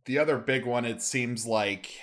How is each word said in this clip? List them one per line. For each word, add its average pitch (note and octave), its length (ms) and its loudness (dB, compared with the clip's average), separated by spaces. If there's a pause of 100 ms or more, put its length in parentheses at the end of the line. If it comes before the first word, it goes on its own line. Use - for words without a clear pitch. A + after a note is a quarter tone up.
the C3 140 0
other D3+ 180 4
big B2+ 260 0
one, A#2+ 220 0
it A2+ 160 -4
seems A#2+ 460 -2
like, G2+ 400 0 (160)